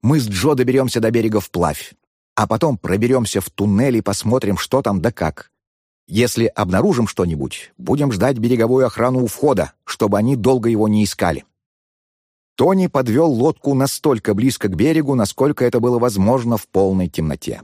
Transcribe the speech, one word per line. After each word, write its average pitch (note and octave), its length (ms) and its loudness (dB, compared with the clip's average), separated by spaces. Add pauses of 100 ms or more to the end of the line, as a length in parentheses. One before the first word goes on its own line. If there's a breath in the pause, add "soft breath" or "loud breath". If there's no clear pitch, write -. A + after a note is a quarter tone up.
"Мы C#3+ 180 2
с A2+ 80 -4
Джо G#2 260 0
доберёмся B2+ 460 0
до A2+ 100 0
берега A2 300 0
вплавь, - 540 -4 (400)
а G#2+ 120 0
потом B2 300 0
проберёмся A2 640 0
в - 100 -10
туннель G#2 460 0
и G#2+ 60 0
посмотрим, G#2+ 560 -2
что - 240 -2
там G2+ 180 -2
да A2+ 100 0
как. - 400 -6 (560)
Если A#2 400 0
обнаружим G#2+ 600 0
что-нибудь, D#2 720 -6
будем C3 340 -2
ждать A#2 260 0
береговую A#2+ 480 2
охрану B2+ 360 0
у A#2+ 40 0
входа, A2+ 460 0 (120)
чтобы G#2 340 -2
они B2 180 2
долго A#2+ 320 0
его G#2+ 200 2
не G#2+ 160 2
искали". E2+ 400 -4 (1120)
Тони F#3 320 2
подвёл C3 440 2
лодку C#3 420 0
настолько C3 600 0
близко A#2 340 0
к F#2+ 60 -4
берегу, C#3+ 400 2
насколько C3 500 0
это A#2+ 140 2
было A#2+ 220 2
возможно A#2 560 2
в - 100 -6
полной F#2+ 420 0
темноте. D2+ 560 -6